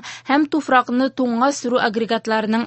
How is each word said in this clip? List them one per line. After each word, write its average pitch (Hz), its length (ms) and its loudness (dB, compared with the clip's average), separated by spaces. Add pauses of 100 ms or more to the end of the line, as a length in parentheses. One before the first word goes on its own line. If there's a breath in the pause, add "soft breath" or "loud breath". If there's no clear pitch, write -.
(240 loud breath)
һәм 294 240 2
туфракны 262 640 0
туңга 247 400 0
сөрү 247 320 -2
агрегатларының 220 840 0